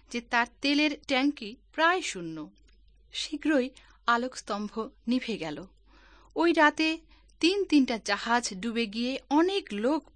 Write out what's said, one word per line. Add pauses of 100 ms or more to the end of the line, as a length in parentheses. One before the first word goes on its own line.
(120)
যে
তার (140)
তেলের (100)
ট্যাঙ্কি (180)
প্রায়
শূন্য। (640)
শীঘ্রই (380)
আলোকস্তম্ভ (180)
নিভে
গেল। (720)
ওই
রাতে (420)
তিন
তিনটা
জাহাজ
ডুবে
গিয়ে (100)
অনেক
লোক